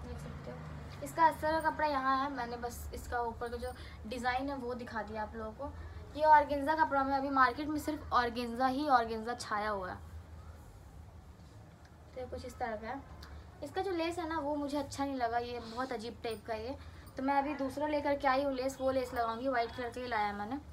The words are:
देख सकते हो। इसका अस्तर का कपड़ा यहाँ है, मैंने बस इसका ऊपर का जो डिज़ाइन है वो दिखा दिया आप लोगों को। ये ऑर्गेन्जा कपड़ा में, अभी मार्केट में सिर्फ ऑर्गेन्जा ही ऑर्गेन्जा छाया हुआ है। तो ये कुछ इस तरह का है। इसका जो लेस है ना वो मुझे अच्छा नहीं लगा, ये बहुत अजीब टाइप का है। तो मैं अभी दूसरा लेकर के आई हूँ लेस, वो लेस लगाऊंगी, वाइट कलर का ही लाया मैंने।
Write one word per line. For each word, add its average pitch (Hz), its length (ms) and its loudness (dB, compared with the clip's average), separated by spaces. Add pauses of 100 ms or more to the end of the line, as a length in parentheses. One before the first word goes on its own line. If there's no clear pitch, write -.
देख 247 140 -8
सकते - 340 -8
हो। - 540 -10
इसका 330 200 6
अस्तर 311 260 6
का 320 180 4
कपड़ा 311 180 2
यहाँ 269 300 4
है, 277 140 0
मैंने 240 260 -4
बस 240 360 -6
इसका 240 280 -4
ऊपर 233 280 -2
का 240 80 -6
जो 247 140 -6 (360)
डिज़ाइन 254 420 0
है 285 80 -2
वो 240 180 -4
दिखा 233 260 -6
दिया 214 200 -4
आप 214 140 -6
लोगों 220 180 -6
को। 277 180 -6 (440)
ये 294 100 2
ऑर्गेन्जा 294 500 8
कपड़ा 277 280 4
में, 269 120 2
अभी 277 160 0
मार्केट 269 360 6
में 302 120 -2
सिर्फ 302 340 -4
ऑर्गेन्जा 240 540 2
ही 262 220 2
ऑर्गेन्जा 226 460 4
छाया 214 340 -2
हुआ 190 220 -2
है। 202 60 -8 (2250)
तो 254 60 -8
ये 247 60 -6
कुछ 254 180 -8
इस 240 140 -10
तरह 233 160 -2
का 220 120 -8
है। 277 140 -6 (600)
इसका 294 180 -4
जो 381 120 0
लेस 339 260 -2
है 330 100 -2
ना 320 100 0
वो 294 160 0
मुझे 285 220 0
अच्छा 277 280 -2
नहीं 277 120 -2
लगा, 233 220 2
ये 240 220 -4
बहुत 233 300 -4
अजीब 233 320 -6
टाइप 220 240 -4
का 233 80 -2
है। 233 220 -6 (400)
तो 262 60 -4
मैं 277 100 4
अभी 285 220 4
दूसरा 269 320 0
लेकर 294 300 4
के 285 100 2
आई 269 160 6
हूँ 277 100 2
लेस, 262 280 -2
वो 262 100 4
लेस 254 220 0
लगाऊंगी, 233 360 0
वाइट 233 220 2
कलर 247 180 -4
का 247 120 -8
ही 254 60 -4
लाया 208 260 2
मैंने। 208 260 -4 (140)